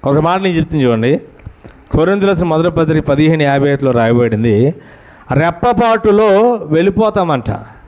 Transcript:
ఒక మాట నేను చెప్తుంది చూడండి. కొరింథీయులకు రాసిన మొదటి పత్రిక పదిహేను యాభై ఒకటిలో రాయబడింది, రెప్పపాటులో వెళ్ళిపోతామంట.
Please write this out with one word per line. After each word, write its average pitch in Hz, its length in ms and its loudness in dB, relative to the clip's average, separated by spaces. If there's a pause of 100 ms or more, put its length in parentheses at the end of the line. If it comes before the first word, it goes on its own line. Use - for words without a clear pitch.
ఒక 143 140 0
మాట 170 220 0
నేను 185 160 -2
చెప్తుంది 151 280 -2
చూడండి. 120 340 0 (720)
కొరింథీయులకు 190 360 0
రాసిన 180 200 0
మొదటి 165 240 0
పత్రిక 160 380 -2
పదిహేను 156 340 2
యాభై 139 300 2
ఒకటిలో 139 180 0
రాయబడింది, 117 840 2 (580)
రెప్పపాటులో 214 1200 2
వెళ్ళిపోతామంట. 175 960 -2 (380)